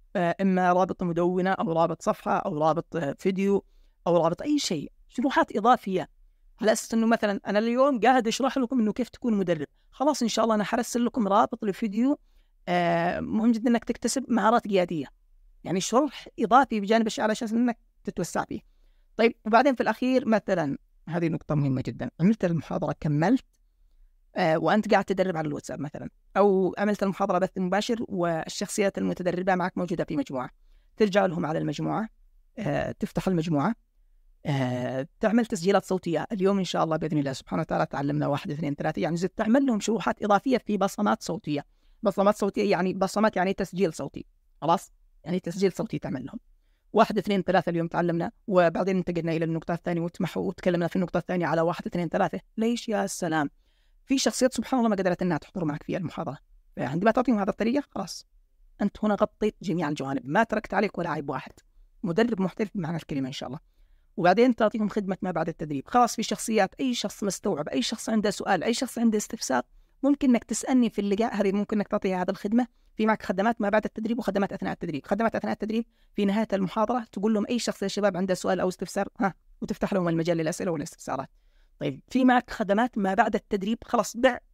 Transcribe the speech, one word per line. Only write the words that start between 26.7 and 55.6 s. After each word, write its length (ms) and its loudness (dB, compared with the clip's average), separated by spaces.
عملت 240 0
المحاضرة 360 0
بث 180 0
مباشر 520 -2
والشخصيات 880 -2
المتدربة 560 -2
معك 240 -2
موجودة 260 -2
في 120 -6
مجموعة، 340 -6
ترجع 300 4
لهم 200 -2
على 120 -4
المجموعة، 500 -4
آه، 340 -2
تفتح 360 -6
المجموعة، 460 0
آه، 640 -2
تعمل 260 4
تسجيلات 380 2
صوتية. 480 -2
اليوم 260 2
إن 60 0
شاء 200 -2
الله 120 0
بإذن 220 -2
الله 140 0
سبحانه 280 -6
وتعالى 260 -2
تعلمنا 400 -2
واحد، 240 -4
اثنين، 240 -4
ثلاثة، 280 -4
يعني 140 0
زدت 220 -4
تعمل 280 4
لهم 140 0
شروحات 420 -2
إضافية 360 4
في 180 -4
بصمات 460 0
صوتية. 420 -6
بصمات 340 2
صوتية 340 0
يعني 240 2
بصمات، 420 0
يعني 160 2
تسجيل 420 -2
صوتي، 320 -12
خلاص؟ 320 0
يعني 160 -2
تسجيل 320 0
صوتي 260 -6
تعمل 280 -8
لهم. 120 -14
واحد، 260 4
اثنين، 240 0
ثلاثة 280 2
اليوم 180 -2
تعلمنا، 440 -2
وبعدين 500 2
انتقلنا 360 -2
إلى 120 -2
النقطة 300 -4
الثانية 260 -4
وتمحو-، 360 -6
وتكلمنا 500 -2
في 100 -6
النقطة 220 -2
الثانية 280 -2
على 140 0
واحد، 260 -2
اثنين، 220 -4
ثلاثة. 320 -2
ليش 320 -2
يا 180 -2
سلام؟ 440 -2
في 120 2
شخصيات 360 2
سبحان 260 -2
الله 100 4
ما 60 2
قدرت 260 0
إنها 160 0
تحضر 260 -8